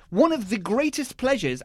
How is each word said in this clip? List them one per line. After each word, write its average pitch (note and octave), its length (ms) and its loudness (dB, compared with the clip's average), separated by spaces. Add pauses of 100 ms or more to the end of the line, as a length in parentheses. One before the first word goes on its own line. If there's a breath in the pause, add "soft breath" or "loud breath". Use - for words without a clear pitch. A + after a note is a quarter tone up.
one C#4+ 220 4
of A3+ 180 -2
the A3 80 0
greatest B3+ 600 -2
pleasures G3 480 -2